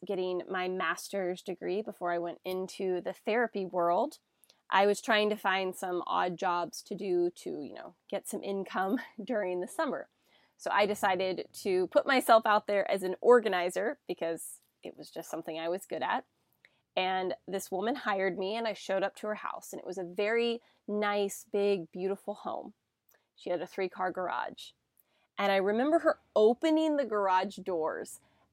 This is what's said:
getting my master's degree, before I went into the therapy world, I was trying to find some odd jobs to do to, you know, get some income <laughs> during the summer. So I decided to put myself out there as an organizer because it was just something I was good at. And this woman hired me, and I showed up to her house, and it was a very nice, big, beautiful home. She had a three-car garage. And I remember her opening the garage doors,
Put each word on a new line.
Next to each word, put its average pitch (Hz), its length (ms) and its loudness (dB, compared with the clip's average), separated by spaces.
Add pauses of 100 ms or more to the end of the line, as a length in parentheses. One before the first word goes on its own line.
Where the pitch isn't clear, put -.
getting 185 440 -2
my 180 180 -2
master's 185 720 -2
degree, 180 400 -4
before 180 300 -4
I 175 60 0
went 170 260 -6
into 185 580 -4
the 185 120 -6
therapy 214 520 -2
world, 175 520 2 (520)
I 202 180 6
was 208 120 2
trying 214 300 4
to 208 80 0
find 190 360 0
some 180 320 -4
odd 180 320 -2
jobs 175 460 -2
to - 120 -8
do 175 360 2 (120)
to, - 60 -8
you 147 260 -8
know, - 180 -14 (160)
get - 180 -6
some - 160 -6
income 196 540 -2 (140)
<laughs> - 120 -12
during 190 380 -2
the 175 60 -4
summer. 254 420 -4 (480)
So - 140 -8
I 208 140 4
decided 190 600 0 (180)
to 185 240 2
put - 180 4
myself 247 400 6
out 214 220 2
there 202 220 0
as 190 140 0
an 185 180 -2
organizer 202 880 4
because 165 520 -6 (240)
it - 140 -14
was - 120 -16
just - 200 -12
something 160 300 -8
I 165 100 -4
was 180 160 -4
good 156 180 -6
at. 117 220 0 (720)
And 185 380 0 (140)
this 190 240 -6
woman 208 240 0
hired 196 420 -2
me, 196 180 -4
and 233 120 -4
I 214 60 -2
showed 190 280 -2
up 190 160 -2
to 214 100 -8
her 214 80 -4
house, - 360 -10
and - 80 -10
it - 60 -14
was 185 120 -8
a 190 60 -4
very 220 580 0 (260)
nice, 208 640 -2
big, 202 400 2
beautiful 196 440 -4
home. - 380 -8 (640)
She - 140 -10
had 175 120 0
a 180 60 -6
three-car 185 440 -4
garage. - 600 -6 (640)
And 196 140 4
I 196 60 6
remember 226 420 4
her 320 200 2 (160)
opening 302 600 6
the 285 100 2
garage 196 520 2
doors, 160 640 -4 (340)